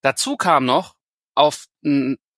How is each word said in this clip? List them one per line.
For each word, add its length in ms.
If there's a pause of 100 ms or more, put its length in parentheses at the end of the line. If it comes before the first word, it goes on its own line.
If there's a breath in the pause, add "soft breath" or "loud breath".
Dazu 340
kam 300
noch, 300 (400)
auf, 320 (160)
n-, 340 (200)